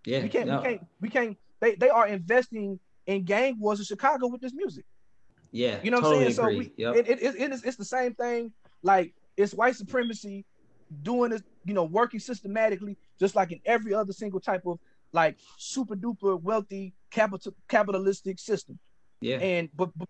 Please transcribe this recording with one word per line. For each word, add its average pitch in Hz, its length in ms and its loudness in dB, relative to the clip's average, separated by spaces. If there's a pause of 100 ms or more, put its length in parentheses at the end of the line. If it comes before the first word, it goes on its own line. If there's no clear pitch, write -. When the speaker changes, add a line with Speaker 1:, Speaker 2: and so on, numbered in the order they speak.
Speaker 1:
Yeah, 131 180 0
Speaker 2:
We 214 60 -2
can't, - 180 0
Speaker 1:
no. 254 120 0
Speaker 2:
we - 40 -2
can't, 233 240 -4 (140)
we 214 80 -4
can't, 226 280 0 (240)
they, 220 140 4
they 240 160 4
are 220 160 6
investing 202 720 0 (280)
in 196 180 -2
gang 226 340 0
wars 208 200 0
in 202 60 -8
Chicago 254 440 0
with 247 120 -8
this 254 140 -8
music. 269 300 -8 (680)
Speaker 1:
Yeah, 113 300 0
Speaker 2:
You 214 80 -2
know 247 100 4
Speaker 1:
totally 147 240 6
Speaker 2:
what - 20 6
I'm 120 60 4
saying? 226 160 2
Speaker 1:
agree. 226 160 0
Speaker 2:
So - 60 -12
we, - 140 -8
Speaker 1:
Yep. 233 120 0
Speaker 2:
it, 233 120 4
it, 254 140 2
it, 262 300 -2
it's, 247 100 -8
it's 247 140 -6
the 202 80 -12
same 247 300 -2
thing. 233 380 -4 (300)
Like, 185 320 4 (220)
it's 202 180 2
white 233 220 2
supremacy 214 680 -6 (580)
doing 240 280 0
this, 214 120 -4 (220)
you 202 100 -4
know, 180 100 2
working 214 360 0
systematically, 208 760 -2 (220)
just 196 160 2
like 185 180 2
in - 120 -12
every 220 300 2
other 196 180 0
single 190 280 -6
type 185 260 -4
of, 175 120 -4 (340)
like, 160 240 2 (200)
super 220 380 -6
duper 196 480 -2
wealthy 196 500 -4 (180)
capital, 208 440 0 (140)
capitalistic 196 720 0
system. - 400 -6 (420)
Speaker 1:
Yeah. 123 180 -2
Speaker 2:
And, 175 380 0
but, 180 140 -2 (200)